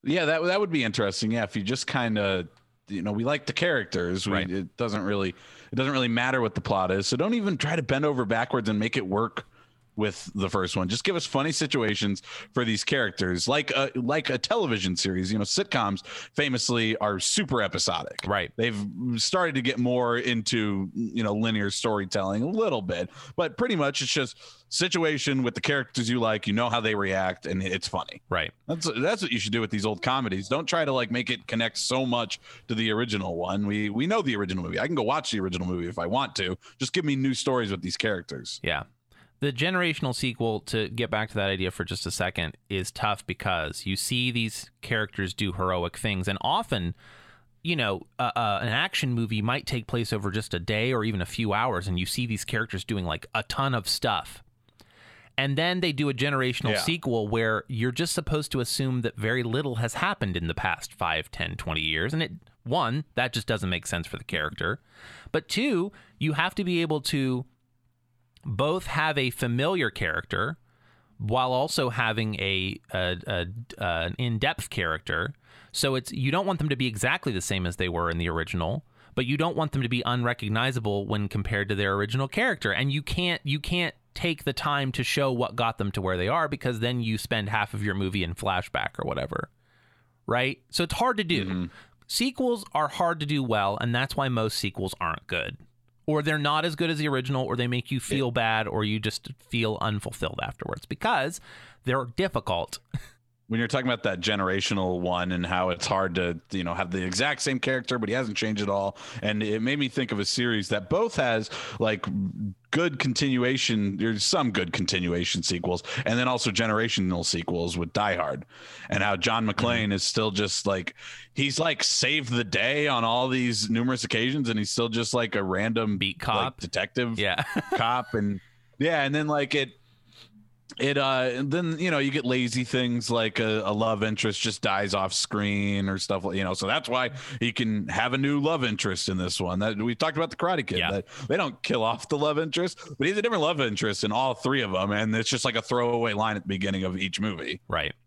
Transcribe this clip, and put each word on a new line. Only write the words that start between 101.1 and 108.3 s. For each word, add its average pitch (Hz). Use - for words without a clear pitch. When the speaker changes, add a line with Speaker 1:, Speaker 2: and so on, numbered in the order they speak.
Speaker 2:
they're 127
difficult. 107
<laughs> -
Speaker 1:
When 113
you're 117
talking 131
about 117
that 95
generational 95
one 90
and 90
how 92
it's 85
hard 95
to, 87
you 95
know, 85
have 90
the 92
exact 123
same 135
character, 127
but 110
he 107
hasn't 120